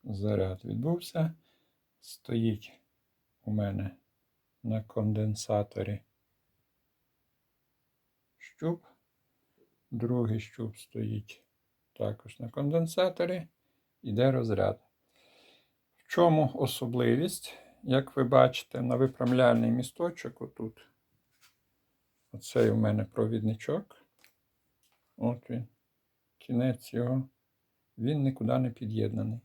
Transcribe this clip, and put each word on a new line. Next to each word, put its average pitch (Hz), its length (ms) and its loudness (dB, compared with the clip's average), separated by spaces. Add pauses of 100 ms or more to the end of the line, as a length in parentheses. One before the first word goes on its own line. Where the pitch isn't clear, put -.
заряд 98 600 -2
відбувся. 160 680 -4 (680)
Стоїть 113 680 -4 (760)
у 110 60 -4
мене 98 440 -2 (680)
на 110 200 -4
конденсаторі 107 1160 -2 (2500)
щуп. - 480 -6 (1040)
Другий 117 480 0
щуп 110 380 -10
стоїть 107 640 -8 (500)
також 107 460 -8
на 120 100 -8
конденсаторі. 165 1000 -2 (540)
Іде 123 300 2
розряд. 104 480 0 (1160)
В - 120 -20
чому 156 460 6
особливість? 123 1040 0 (260)
Як 135 320 0
ви 135 80 2
бачите, 127 580 4
на 123 140 0
випрямляльний 123 760 4
місточок 131 720 -4
отут, - 460 -12 (1400)
оцей 113 380 0
у 107 60 2
мене 107 300 2
провідничок, 110 1000 -4 (1120)
от 120 320 -4
він, 120 180 -6 (680)
кінець 123 560 -2
його, 127 360 -2 (680)
він 143 240 0
нікуди 131 360 0
не 127 120 0
під'єднаний. 110 760 -4